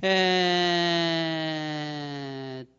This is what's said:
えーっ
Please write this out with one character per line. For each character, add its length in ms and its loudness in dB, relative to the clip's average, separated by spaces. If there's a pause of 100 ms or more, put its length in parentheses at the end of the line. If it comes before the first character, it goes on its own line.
え 2500 0
ー 40 -14
っ 20 -20 (100)